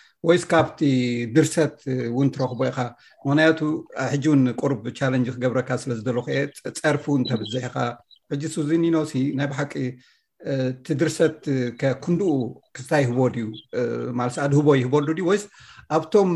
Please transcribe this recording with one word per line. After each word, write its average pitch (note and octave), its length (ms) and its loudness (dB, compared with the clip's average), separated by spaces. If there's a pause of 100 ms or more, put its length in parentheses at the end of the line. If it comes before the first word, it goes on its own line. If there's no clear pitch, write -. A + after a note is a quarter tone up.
(240)
ወይስ E3+ 220 4
ካብቲ D#3+ 340 2 (500)
ድርሰት D3+ 480 2 (240)
እውን A#2+ 280 0
ትረኽቦ B2+ 340 -4
ኢኻ? B2+ 140 -2 (440)
ምኽንያቱ D#3 380 4 (460)
ሕጂ B2+ 200 -2
እውን C#3+ 180 6 (100)
ቁሩብ B2+ 380 -2
ቻለንጅ C3 380 0
ክገብረካ B2 460 -2
ስለ B2+ 180 -6
ዝደለኹ A#2 340 -4
እየ። C3+ 140 -2 (120)
ፀ-፣ - 220 -12
ፀርፊ C#3+ 300 0
እውን C#3+ 180 0
ተበዚሕኻ። A#2 520 -4 (540)
ሕጂ C#3+ 200 -6
ሱዚኒኖ E3 540 0
ሲ D3+ 100 -6 (180)
ናይ C#3 160 -2
ብሓቂ፣ C#3 260 -6 (680)
እ፣ C#3 120 -6 (120)
እቲ B2+ 300 -6
ድርሰት D#3 440 0 (340)
ከ-፣ C3+ 220 0
ክንድኡ F3 340 0 (400)
ክስታይ C#3+ 320 0
ይህቦ B2 180 0 (100)
ድዩ? A2+ 160 -4 (240)
እ፣ B2 120 -4 (300)
ማለት B2 260 -4
ኣድህቦ C#3+ 360 2
ይህበሉ C3+ 340 2
ድዩ? E3 180 -2
ወይስ G3+ 180 2 (460)
ኣብቶም F#3 460 4